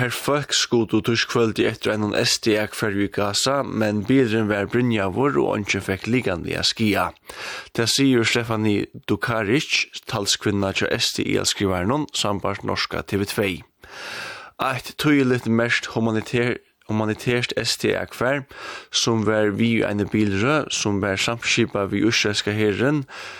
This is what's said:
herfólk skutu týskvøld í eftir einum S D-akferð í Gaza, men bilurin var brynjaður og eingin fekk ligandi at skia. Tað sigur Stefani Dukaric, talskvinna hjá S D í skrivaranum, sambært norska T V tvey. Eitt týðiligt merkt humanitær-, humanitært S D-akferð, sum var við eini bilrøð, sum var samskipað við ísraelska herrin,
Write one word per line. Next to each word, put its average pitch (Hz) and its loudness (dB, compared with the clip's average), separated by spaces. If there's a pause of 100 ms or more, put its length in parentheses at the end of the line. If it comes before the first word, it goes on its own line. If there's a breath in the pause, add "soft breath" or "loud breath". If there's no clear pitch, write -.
herfólk 135 0
skutu 113 2
týskvøld 117 2
í 110 4
eftir 110 -2
einum 107 0
S - 0
D-akferð 104 0
í 98 -2
Gaza, 104 0
men 107 0
bilurin 113 4
var 101 0
brynjaður 120 2
og 95 0
eingin 98 -4
fekk 98 -4
ligandi 87 -2
at 85 0
skia. 95 0 (640 loud breath)
Tað 113 0
sigur 131 4
Stefani 110 0 (280)
Dukaric, 110 0 (180)
talskvinna 101 0
hjá - -2
S - 0
D 104 -2
í 101 2
skrivaranum, 101 0
sambært 101 -2
norska 95 -2
T 98 -2
V 101 0
tvey. 95 -2 (920 loud breath)
Eitt 127 -4
týðiligt 135 2
merkt 117 0
humanitær-, 117 0 (200)
humanitært 110 -2
S - -2
D-akferð, 113 -2 (480 loud breath)
sum 113 2
var 107 4
við 113 2
eini 101 0
bilrøð, 107 2
sum 101 -2
var 95 0
samskipað 104 0
við 101 2
ísraelska 104 0
herrin, 107 2 (340 loud breath)